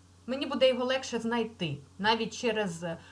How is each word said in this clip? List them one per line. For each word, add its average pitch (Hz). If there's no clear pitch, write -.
мені 277
буде 262
його 247
легше 262
знайти, 220
навіть 220
через 214